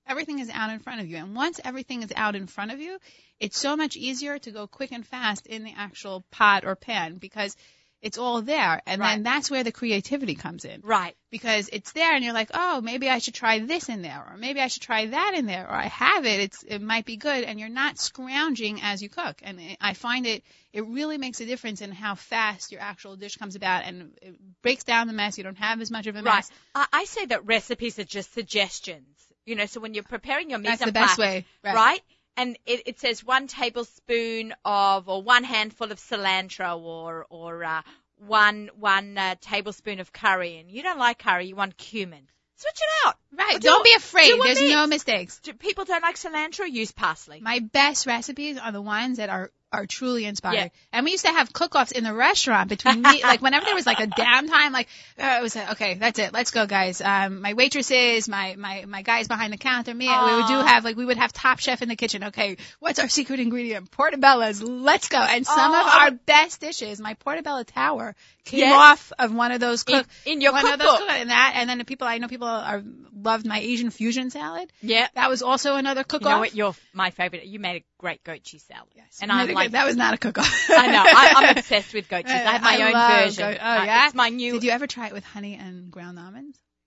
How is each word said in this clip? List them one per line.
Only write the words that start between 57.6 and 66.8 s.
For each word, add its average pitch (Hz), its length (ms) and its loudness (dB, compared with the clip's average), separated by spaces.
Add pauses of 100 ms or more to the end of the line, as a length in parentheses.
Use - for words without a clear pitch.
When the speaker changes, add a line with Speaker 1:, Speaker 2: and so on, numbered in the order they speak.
Speaker 1:
my, 196 300 -6
my, 196 280 -12
my 196 140 -12
guys 226 280 0
behind 220 240 -4
the 208 40 -12
counter, 247 380 -4
me, 247 140 -6
we 247 40 4
would 240 340 4
do 254 100 2
Speaker 2:
Aw. 269 100 2
Speaker 1:
have, 233 180 6
like, 226 140 -4
we 247 80 -4
would 247 100 0
have 233 160 0
Top - 260 0
Chef 254 220 -4
in 240 80 -6
the 226 80 -6
kitchen. 214 280 -4
"Okay, 202 340 -4 (220)
what's 330 180 -4
our 254 100 0
secret 262 320 -2
ingredient?" 233 500 -4
Portobello's. 262 720 4
Let's 254 460 0
go. 277 100 0
And 240 280 2
some 302 260 4
of 339 140 4
Speaker 2:
Aw. - 160 8
Speaker 1:
our 294 80 6
best 302 500 4
dishes, 214 400 -10